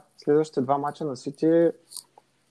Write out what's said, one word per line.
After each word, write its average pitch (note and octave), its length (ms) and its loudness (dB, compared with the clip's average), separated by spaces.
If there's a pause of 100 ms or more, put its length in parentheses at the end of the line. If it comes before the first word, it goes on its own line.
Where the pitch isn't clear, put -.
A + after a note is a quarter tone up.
(180)
следващите D3+ 440 0
два C#3 160 0
мача D3 280 -6
на C3 120 -6
Сити D#3+ 540 2 (800)